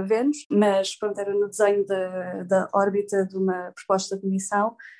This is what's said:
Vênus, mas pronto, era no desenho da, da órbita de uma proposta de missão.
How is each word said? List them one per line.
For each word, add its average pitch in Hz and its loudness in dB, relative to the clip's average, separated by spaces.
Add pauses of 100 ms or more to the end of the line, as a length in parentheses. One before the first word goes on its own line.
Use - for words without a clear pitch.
Vênus, 233 0
mas 196 2
pronto, 202 -4
era 202 -4
no 202 0
desenho 202 2
da, 185 -4
da 185 2
órbita 202 2
de 190 -8
uma 185 -2
proposta 190 -2
de 196 -10
missão. 202 -2 (240)